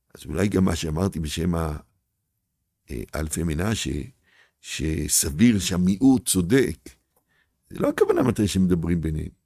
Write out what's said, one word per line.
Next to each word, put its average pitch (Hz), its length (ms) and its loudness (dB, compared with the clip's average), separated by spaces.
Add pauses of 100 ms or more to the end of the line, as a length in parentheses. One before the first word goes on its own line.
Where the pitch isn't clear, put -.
(140)
אז - 100 -20
אולי 85 240 -2
גם 95 160 2
מה 85 120 2
שאמרתי 85 440 -2
בשם 82 340 -2
ה-, 80 220 -2 (1120)
אה, 58 120 -8 (120)
אלפי 76 280 -4
מנשה, 82 580 -2 (600)
שסביר 87 960 0
שהמיעוט 95 680 2
צודק, 95 480 2 (920)
זה - 80 -12
לא - 100 0
הכוונה 359 340 2
מתי 247 260 2
שמדברים 85 520 2
ביניהם. 78 460 -6